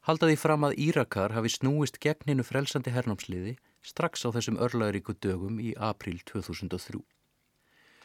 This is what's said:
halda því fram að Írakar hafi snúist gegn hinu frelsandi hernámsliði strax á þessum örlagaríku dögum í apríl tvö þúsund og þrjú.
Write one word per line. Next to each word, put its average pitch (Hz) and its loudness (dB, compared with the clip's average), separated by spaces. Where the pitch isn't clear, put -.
halda 160 4
því 156 8
fram 151 4
að 135 2
Írakar 143 2
hafi 113 0
snúist 143 0
gegn 151 0
hinu 131 2
frelsandi 135 -2
hernámsliði 107 -2
strax - -2
á 113 -2
þessum 113 0
örlagaríku 107 0
dögum 98 -2
í 113 -4
apríl 104 -4
tvö - -8
þúsund 90 -6
og 92 -6
þrjú. - -10